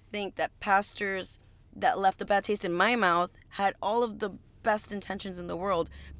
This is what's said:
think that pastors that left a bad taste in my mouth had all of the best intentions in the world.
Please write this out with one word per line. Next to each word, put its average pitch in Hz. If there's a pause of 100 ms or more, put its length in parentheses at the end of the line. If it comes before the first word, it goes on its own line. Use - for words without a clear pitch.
(120)
think 202
that -
pastors 196 (360)
that 185
left 196
a 196
bad 202
taste 208
in 175
my 202
mouth 180 (200)
had 196
all 226
of 214
the 208 (320)
best 214
intentions 196
in 175
the 175
world. 175 (320)